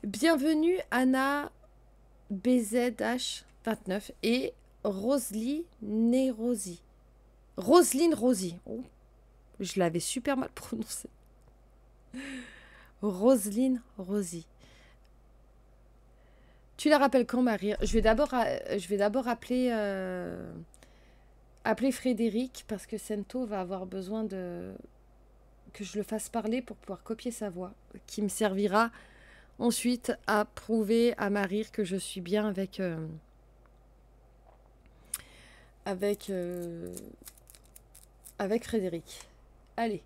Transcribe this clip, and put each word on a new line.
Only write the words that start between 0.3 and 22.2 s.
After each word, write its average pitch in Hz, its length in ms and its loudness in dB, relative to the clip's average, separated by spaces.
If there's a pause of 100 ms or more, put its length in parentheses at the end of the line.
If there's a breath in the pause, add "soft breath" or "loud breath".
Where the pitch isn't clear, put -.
Anna 262 600 2 (800)
B 226 280 2
Z 233 400 0
H 233 440 -4 (220)
vingt-neuf 208 460 -4 (120)
et 247 300 2 (300)
Roselyne 226 800 -2 (180)
Nerosi. 226 1000 0 (760)
Roselyne 302 580 6
Rosie. 196 500 0
Oh, 233 160 -8 (760)
je 196 180 -4
l'avais 175 220 2
super 262 380 -2
mal 262 180 -6
prononcé. - 540 -8 (1900 loud breath)
Roselyne 214 800 2 (160)
Rosie. 180 480 -4 (2250 soft breath)
Tu - 120 2
la 294 100 8
rappelles 262 260 6
quand, 247 160 0
Marie ? 208 400 2
Je 220 120 0
vais 226 80 6
d'abord, 220 320 6
euh, 208 440 0
je 175 100 -6
vais 202 100 0
d'abord 208 300 2
appeler, 254 440 0
euh, 185 800 -4 (1120 soft breath)
appeler 220 280 2
Frédéric 233 760 0